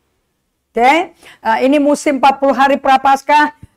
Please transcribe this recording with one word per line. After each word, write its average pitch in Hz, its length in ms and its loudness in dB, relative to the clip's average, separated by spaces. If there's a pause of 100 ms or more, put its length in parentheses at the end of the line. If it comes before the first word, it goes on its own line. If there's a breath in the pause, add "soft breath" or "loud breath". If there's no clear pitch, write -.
(720)
Oke, 294 400 0
eh, - 460 -6 (100)
ini 285 80 2
musim 294 400 -2
empat 269 240 0
puluh 277 160 0
hari 277 240 0
Prapaskah, 277 720 0 (240)